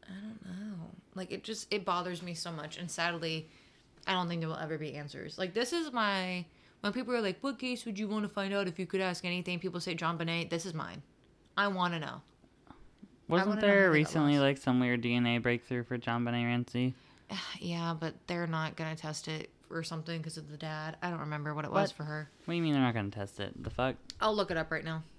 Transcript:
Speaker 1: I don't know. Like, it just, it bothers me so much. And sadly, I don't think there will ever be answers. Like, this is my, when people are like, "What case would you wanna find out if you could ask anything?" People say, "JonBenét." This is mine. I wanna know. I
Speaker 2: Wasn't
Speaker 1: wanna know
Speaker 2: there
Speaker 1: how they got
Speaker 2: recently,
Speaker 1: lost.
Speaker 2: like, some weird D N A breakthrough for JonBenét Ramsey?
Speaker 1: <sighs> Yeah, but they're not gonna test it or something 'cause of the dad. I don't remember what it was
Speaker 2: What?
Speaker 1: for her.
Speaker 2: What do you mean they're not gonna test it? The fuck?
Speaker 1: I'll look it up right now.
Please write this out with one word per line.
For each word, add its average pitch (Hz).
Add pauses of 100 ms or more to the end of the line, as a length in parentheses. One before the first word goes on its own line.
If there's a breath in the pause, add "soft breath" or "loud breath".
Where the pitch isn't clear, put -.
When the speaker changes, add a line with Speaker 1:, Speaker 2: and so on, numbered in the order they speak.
Speaker 1:
I -
don't 214
know. 185 (280)
Like, 185
it -
just, -
it 202
bothers 180
me 175
so 165
much. 156
And 170
sadly, 165 (580 soft breath)
I 190
don't 180
think 170
there 160
will 160
ever 156
be 147
answers. 143
Like, 185
this 240
is 320
my, 190 (360 soft breath)
when 202
people 240
are 233
like, 196
"What 269
case 247
would 202
you 214
wanna 208
find 196
out 202
if 165
you 185
could 190
ask 185
anything?" 180
People 175
say, 175
"JonBenét." 165
This 165
is 175
mine. 143 (540)
I 202
wanna 180
know. 139 (460)
I - (560)
Speaker 2:
Wasn't 190
Speaker 1:
wanna 208
know 214
Speaker 2:
there 202
Speaker 1:
how 196
they 196
got 175
Speaker 2:
recently, 151
Speaker 1:
lost. 143
Speaker 2:
like, 139
some 127
weird 123
D 120
N 120
A 120
breakthrough 120
for 120
JonBenét 120
Ramsey? 123 (340 soft breath)
Speaker 1:
<sighs> - (240 loud breath)
Yeah, 170
but 160 (140)
they're 175
not 160
gonna 160
test 156
it 156 (180)
or 165
something 160
'cause 160
of 151
the 147
dad. 156
I 180
don't 170
remember 151
what 151
it -
was -
Speaker 2:
What? -
Speaker 1:
for 151
her. 151 (140)
Speaker 2:
What 170
do 170
you 170
mean 156
they're 135
not 123
gonna 104
test 101
it? 98
The -
fuck? 127 (240)
Speaker 1:
I'll 220
look 190
it 165
up 160
right 160
now. 160 (160)